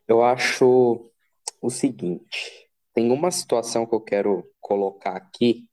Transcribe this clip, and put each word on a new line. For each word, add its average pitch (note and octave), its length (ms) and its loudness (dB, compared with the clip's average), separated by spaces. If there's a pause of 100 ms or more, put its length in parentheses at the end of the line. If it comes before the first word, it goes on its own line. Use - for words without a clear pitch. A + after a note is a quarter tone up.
Eu A#2 160 4
acho B2+ 880 2 (500)
o B2 100 -4
seguinte, - 1000 -6 (260)
tem A#2 160 2
uma D#3 200 0
situação A#2 560 -4
que A2+ 80 -2
eu G#2+ 60 0
quero G2+ 440 -2 (140)
colocar G2 580 -4
aqui A#2 560 -2